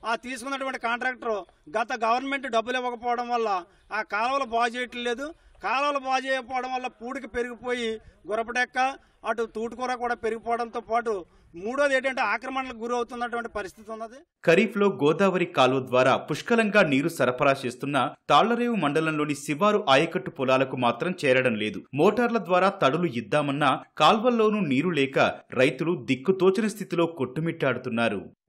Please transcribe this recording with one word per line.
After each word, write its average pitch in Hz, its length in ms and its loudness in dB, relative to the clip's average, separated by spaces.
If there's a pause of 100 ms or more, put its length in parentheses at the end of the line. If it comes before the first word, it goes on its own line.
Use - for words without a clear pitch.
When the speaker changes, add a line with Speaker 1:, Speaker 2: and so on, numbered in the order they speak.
Speaker 1:
ఆ 226 100 0
తీసుకున్నటువంటి 262 640 -8
కాంట్రాక్టర్ 240 520 -4 (460)
గత 226 280 -2
గవర్నమెంట్ 269 420 0
డబ్బులు 226 300 0
ఇవ్వకపోవడం 240 520 -2
వల్ల 220 340 0 (300)
ఆ 214 80 -2
కాలువలు 247 420 -2
బాగు 233 340 0
చేయట్లేదు. 240 560 -6 (300)
కాలువలు 277 360 0
బాగు 262 320 -2
చేయకపోవడం 254 420 -4
వల్ల 254 140 -6
పూడిక 254 380 -10
పెరిగిపోయి 240 760 -4 (280)
గురపడెక్క, 247 720 -2 (280)
అటు 226 180 -2 (120)
తూటుకూర 233 380 -4
కూడా 240 220 -2
పెరిగిపోవడంతో 233 640 -4
పాటు 220 460 -2 (300)
మూడోది 262 400 0
ఏంటంటే 262 260 0
ఆక్రమణలకు 254 560 -4
గురవుతున్నటువంటి 240 720 -4
పరిస్థితి 202 420 -10
ఉన్నది. 220 220 -12 (320)
Speaker 2:
ఖరీఫ్లో 202 420 4
గోదావరి 175 580 2
కాలువ 135 340 2
ద్వారా 127 380 4
పుష్కలంగా 208 640 2
నీరు 147 280 2
సరఫరా 135 460 2 (100)
చేస్తున్న 135 480 -2 (160)
తాళ్లరేవు 233 460 4
మండలంలోని 151 600 0
శివారు 151 540 0
ఆయకట్టు 165 400 4
పొలాలకు 131 480 0
మాత్రం 156 360 0 (120)
చేరడం 127 300 4
లేదు. 104 260 -4 (140)
మోటార్ల 214 420 4
ద్వారా 180 320 2
తడులు 165 360 0
ఇద్దామన్నా 139 720 0 (180)
కాల్వల్లోనూ 214 640 4
నీరు 147 300 0
లేక 139 300 0 (320)
రైతులు 147 540 2
దిక్కుతోచని 190 640 2
స్థితిలో 170 360 -2
కొట్టుమిట్టాడుతున్నారు. 127 1160 -2 (280)